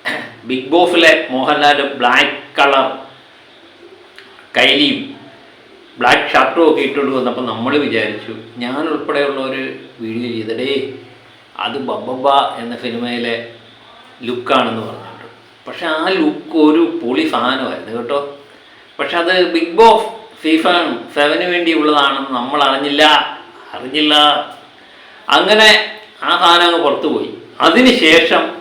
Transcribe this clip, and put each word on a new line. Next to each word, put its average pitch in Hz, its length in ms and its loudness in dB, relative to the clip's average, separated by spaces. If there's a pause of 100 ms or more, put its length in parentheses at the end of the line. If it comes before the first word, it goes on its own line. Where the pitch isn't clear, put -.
(500)
ബിഗ് 131 240 -6
ബോസിലെ 170 400 4 (220)
മോഹൻലാൽ 143 440 2 (200)
ബ്ലാക്ക് 139 400 2 (180)
കളർ 139 300 4 (1700)
കൈലിയും 139 440 2 (960)
ബ്ലാക്ക് 135 320 2
ഷർട്ടും 143 380 2
ഒക്കെ - 180 2
ഇട്ടുകൊണ്ട് 135 300 -2
വന്നപ്പോൾ 127 340 -4
നമ്മൾ 117 220 -4 (100)
വിചാരിച്ചു, 110 500 -4 (300)
ഞാൻ 131 180 -6 (100)
ഉൾപ്പെടെയുള്ളവർ 139 640 -4 (460)
വീഡിയോ 113 320 -6
ചെയ്തടേ, 113 400 -4 (920)
അത് 117 120 -6 (100)
ബബ്ബബ്ബ 127 400 -6 (340)
എന്ന 120 120 -10 (100)
സിനിമയിലെ 117 500 -6 (920)
ലുക്കാണെന്ന് 120 600 -2
പറഞ്ഞിട്ടുണ്ട്. - 380 -16 (420)
പക്ഷെ - 180 -10 (100)
ആ 160 80 -4 (160)
ലുക്ക് 156 380 -2 (100)
ഒരു 160 160 4 (180)
പൊളി 135 320 -2
സാധനമായിരുന്നു 120 640 -4
കേട്ടോ. 127 220 -4 (800)
പക്ഷെ - 240 -4
അത് 180 100 0 (220)
ബിഗ് 165 240 -2
ബോസ് 220 280 6 (360)
സീസൺ 160 420 2 (320)
സെവന് 160 360 2
വേണ്ടിയുള്ളതാണെന്ന് 147 840 0
നമ്മൾ 139 300 -4
അറിഞ്ഞില്ല, 143 340 0 (720)
അറിഞ്ഞില്ല. 151 400 0 (1200)
അങ്ങനെ 214 320 4 (580)
ആ 156 40 0 (100)
സാധനം 175 280 4
അങ്ങ് 170 180 2
പുറത്തു 147 280 0
പോയി. - 160 -4 (360)
അതിനുശേഷം 165 760 4 (180)